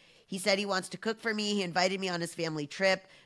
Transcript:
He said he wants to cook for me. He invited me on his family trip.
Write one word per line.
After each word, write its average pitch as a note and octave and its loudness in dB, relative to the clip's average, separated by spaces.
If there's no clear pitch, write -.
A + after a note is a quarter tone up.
He G3 -8
said G3 4
he G#3 0
wants F#3 -2
to - -12
cook A3 -4
for A3+ -2
me. G#3 0
He G3+ 2
invited F3+ 2
me F#3+ -2
on F3 -2
his E3+ -6
family D#3 -2
trip. F#3+ 2